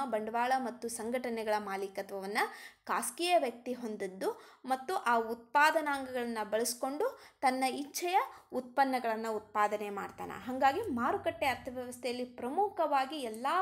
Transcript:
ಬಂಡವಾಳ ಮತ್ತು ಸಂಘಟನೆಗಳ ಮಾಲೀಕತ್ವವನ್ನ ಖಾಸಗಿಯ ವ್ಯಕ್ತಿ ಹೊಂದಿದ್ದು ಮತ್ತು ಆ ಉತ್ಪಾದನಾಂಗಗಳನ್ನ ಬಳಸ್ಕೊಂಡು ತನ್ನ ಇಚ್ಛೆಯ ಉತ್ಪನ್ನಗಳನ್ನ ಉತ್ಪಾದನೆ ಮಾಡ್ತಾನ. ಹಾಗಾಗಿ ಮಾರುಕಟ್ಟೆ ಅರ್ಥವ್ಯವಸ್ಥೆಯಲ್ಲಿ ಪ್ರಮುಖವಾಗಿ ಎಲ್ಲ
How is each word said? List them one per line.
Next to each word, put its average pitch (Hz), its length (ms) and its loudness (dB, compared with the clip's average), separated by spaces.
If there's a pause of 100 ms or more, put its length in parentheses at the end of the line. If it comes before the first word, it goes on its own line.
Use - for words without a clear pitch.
ಬಂಡವಾಳ 226 520 0
ಮತ್ತು 240 300 -4
ಸಂಘಟನೆಗಳ 233 680 -2
ಮಾಲೀಕತ್ವವನ್ನ 196 800 -4 (460)
ಖಾಸಗಿಯ 240 540 2
ವ್ಯಕ್ತಿ 254 360 0
ಹೊಂದಿದ್ದು 214 680 -4 (240)
ಮತ್ತು 262 300 -2
ಆ 240 200 4
ಉತ್ಪಾದನಾಂಗಗಳನ್ನ 254 1300 2
ಬಳಸ್ಕೊಂಡು 269 760 0 (220)
ತನ್ನ 262 220 4
ಇಚ್ಛೆಯ 285 540 0 (340)
ಉತ್ಪನ್ನಗಳನ್ನ 247 800 0
ಉತ್ಪಾದನೆ 208 600 0
ಮಾಡ್ತಾನ. 185 460 -8
ಹಾಗಾಗಿ 262 460 2
ಮಾರುಕಟ್ಟೆ 330 640 0
ಅರ್ಥವ್ಯವಸ್ಥೆಯಲ್ಲಿ 247 800 -4
ಪ್ರಮುಖವಾಗಿ 294 880 0
ಎಲ್ಲ 233 320 -4 (140)